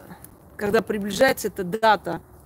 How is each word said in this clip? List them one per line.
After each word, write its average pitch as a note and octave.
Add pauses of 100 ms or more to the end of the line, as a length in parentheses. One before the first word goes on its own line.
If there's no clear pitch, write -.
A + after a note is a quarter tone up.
(580)
когда G#3
приближается G#3+
эта G3
дата, F#3 (240)